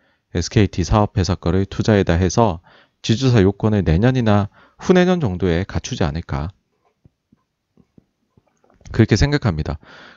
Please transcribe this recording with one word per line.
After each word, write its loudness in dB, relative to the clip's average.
에스케이티 0
사업회사 0
거를 -2
투자에다 0
해서 0
지주사 2
요건을 0
내년이나 2
후내년 2
정도에 -2
갖추지 -6
않을까. -6
그렇게 2
생각합니다. -2